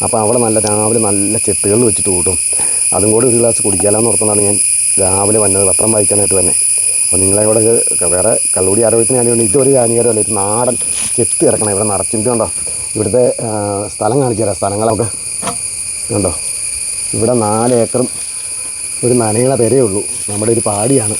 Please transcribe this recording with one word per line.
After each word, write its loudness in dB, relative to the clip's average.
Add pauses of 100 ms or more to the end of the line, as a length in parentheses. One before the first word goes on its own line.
അപ്പോൾ 0
അവിടെ 2
നല്ല, 2
രാവിലെ 2
നല്ല 0
ചെത്തുകൾ 2
വെച്ചിട്ട് 0
കൂട്ടും. 0 (560)
അതും 2
കൂടി 4
ഒരു 2
ഗ്ലാസ് 2
കുടിക്കാമെന്ന് 2
ഓർത്താണ് 0
ഞാൻ 0 (440)
രാവിലെ 2
വന്നത് 2
പത്രം 0
വായിക്കാനായിട്ട് 0
തന്നെ. -2 (500)
അപ്പോൾ -2
നിങ്ങളെ 2
കൂടെ 2
ഇത് 0 (100)
വേറെ 0 (240)
കള്ളുകൂടി 0
ആരോഗ്യത്തിന് 2
വേണ്ടി 2
ഇതൊരു 2
ഹാനികരമല്ല. 2
ഇത് -2
നാടൻ 0 (420)
ചെത്ത് 0
ഇറക്കണം. 2
ഇവിടെ 0
നിറച്ചിട്ട് -2
കണ്ടോ, 0 (440)
ഇവിടുത്തെ, 2 (240)
ആ, -4 (460)
സ്ഥലം 2
കാണിച്ചു 0
തരാം. 0
സ്ഥലങ്ങളൊക്കെ 0 (1080)
കണ്ടോ, 0 (800)
ഇവിടെ 0
നാല് 2
ഏക്കറും 0 (960)
ഒരു 2
നനയുള്ള 2
പെരയേ 4
ഉള്ളൂ. 2 (260)
നമ്മുടെ 0
ഒരു 2
പാടിയാണ്. 0